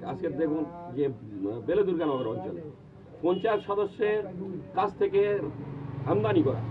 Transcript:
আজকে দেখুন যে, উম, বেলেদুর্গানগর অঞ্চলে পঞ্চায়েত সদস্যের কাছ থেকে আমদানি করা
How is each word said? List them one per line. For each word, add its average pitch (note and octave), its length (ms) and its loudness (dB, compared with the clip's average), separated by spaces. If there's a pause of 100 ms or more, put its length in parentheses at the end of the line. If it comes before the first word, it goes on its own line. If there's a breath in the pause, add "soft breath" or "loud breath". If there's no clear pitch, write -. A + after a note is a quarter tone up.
(120)
আজকে C#3+ 180 -4
দেখুন D3+ 360 0 (300)
যে, C#3+ 120 2
উম, A2 600 -6
বেলেদুর্গানগর D#3+ 600 2
অঞ্চলে - 340 -6 (600)
পঞ্চায়েত F3+ 460 2
সদস্যের G#3 560 0 (520)
কাছ G3 140 2 (100)
থেকে G3 220 6 (840)
আমদানি G3 380 6
করা B2 280 2